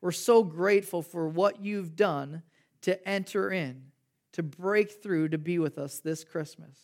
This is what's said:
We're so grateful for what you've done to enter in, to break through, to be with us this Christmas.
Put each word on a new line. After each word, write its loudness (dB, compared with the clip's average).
We're -2
so 6
grateful 0
for -4
what 2
you've -6
done 0
to 0
enter -2
in, -4
to -6
break 0
through, 0
to -2
be -2
with -2
us -8
this -6
Christmas. -10